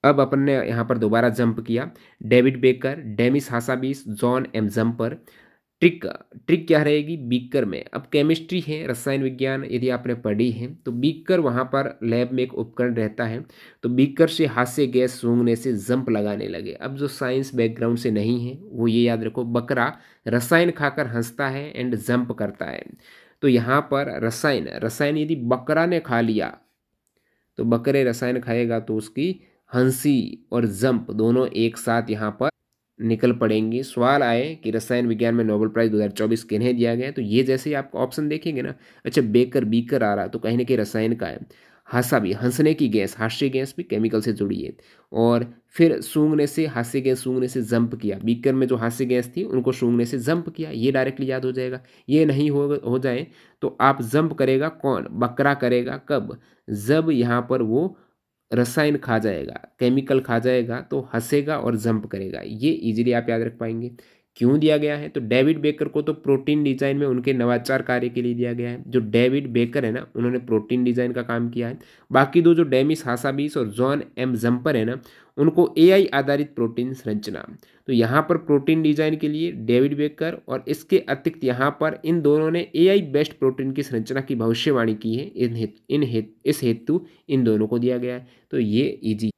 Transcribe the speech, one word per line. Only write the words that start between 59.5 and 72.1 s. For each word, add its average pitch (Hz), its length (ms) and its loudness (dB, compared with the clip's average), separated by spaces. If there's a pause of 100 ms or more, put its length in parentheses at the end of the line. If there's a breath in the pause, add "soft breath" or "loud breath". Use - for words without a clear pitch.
केमिकल 135 400 2
खा 120 180 -2
जाएगा, 120 420 0
तो 139 340 -6
हंसेगा 143 440 0
और 120 180 -2
जंप 110 300 0
करेगा। 98 380 -8
ये 113 260 -2
ईजीली 117 420 0
आप 117 160 0
याद 117 140 -2
रख 117 160 -6
पाएंगे। 117 320 -6 (460 soft breath)
क्यों 123 240 4
दिया 156 160 4
गया 147 200 0
है? 147 120 -10
तो 139 120 -4
डेविड 131 380 2
बेकर 147 300 0
को 151 140 -2
तो 151 100 -2
प्रोटीन 147 520 0
डिजाइन 139 320 0
में 143 100 0
उनके 127 260 0
नवाचार 127 500 0
कार्य 123 260 -2
के 120 140 -4
लिए 120 120 0
दिया 120 180 -2
गया 120 180 -4
है। 120 160 -10
जो 120 140 2
डेविड 123 480 2
बेकर 120 360 0
है 110 80 -2
ना, 123 140 -6 (100)
उन्होंने 120 220 0
प्रोटीन 120 460 0
डिजाइन 123 280 0
का 120 100 -4
काम 120 280 -2
किया 117 180 -4
है। 131 100 -10 (340 loud breath)